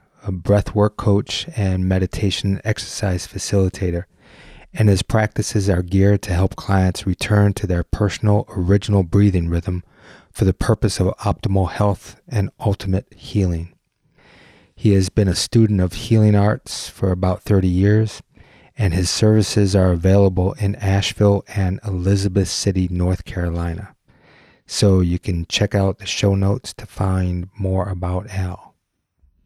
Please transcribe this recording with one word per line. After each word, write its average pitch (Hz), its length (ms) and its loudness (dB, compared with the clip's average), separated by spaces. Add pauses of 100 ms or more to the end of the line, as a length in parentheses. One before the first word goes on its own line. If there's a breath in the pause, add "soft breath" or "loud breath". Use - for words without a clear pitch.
(240)
a 98 80 -6
breathwork 101 640 0
coach, - 600 -2
and 92 320 0
meditation 92 760 -2
exercise - 640 -4
facilitator. 92 760 -2 (680 loud breath)
And 110 160 2
his 95 140 4
practices 107 680 -2
are 90 140 2
geared 98 400 2
to 92 100 -4
help 92 220 0
clients 92 500 0
return 104 480 2
to - 140 -6
their 87 160 0
personal 104 680 0
original 98 540 2
breathing 90 440 2
rhythm 85 360 -4 (480 loud breath)
for - 140 -2
the 92 80 4
purpose - 460 -2
of 92 180 0
optimal 98 520 -2
health - 580 -4
and 101 220 -4 (100)
ultimate - 560 -4
healing. 87 600 -4 (1000 soft breath)
He 107 180 2
has 95 160 2
been 104 180 0
a 87 80 2
student 107 460 2
of 90 120 0
healing 107 400 2
arts - 560 -2
for - 220 -2
about 92 320 -2
thirty 95 240 2
years, 101 560 2 (540 soft breath)
and 98 160 0
his 90 160 0
services 107 640 2
are 92 200 4
available 95 680 2
in 101 160 -2
Asheville 101 680 0 (100)
and 95 320 -2
Elizabeth 95 640 0
City, 92 420 -2
North 90 320 -2
Carolina. 85 720 -6 (720 soft breath)
So 95 320 2
you 90 180 0
can 85 280 -4
check - 280 -2
out 98 260 0
the 101 60 -18
show 98 300 0
notes 98 380 -2
to - 120 -16
find 92 600 -4 (100)
more 95 300 -2
about 92 440 -6
Al. 92 440 -8 (720)